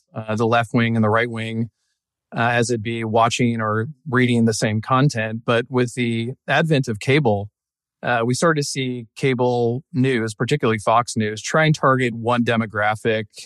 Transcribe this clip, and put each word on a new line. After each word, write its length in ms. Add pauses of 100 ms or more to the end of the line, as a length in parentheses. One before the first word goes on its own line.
(140)
uh, 220
the 100
left 280
wing 220
and 80
the 60
right 200
wing, 400 (680)
uh, 160
as 180
it 140
be, 200
watching 560
or 280 (200)
reading 380
the 80
same 280
content. 640
But 240
with 260
the 380 (140)
advent 400
of 120
cable, 500 (540)
uh, 200
we 120
started 260
to 60
see 480
cable 760
news, 440
particularly 420
Fox 400
News, 240
try 240
and 80
target 400
one 300
demographic 800 (200)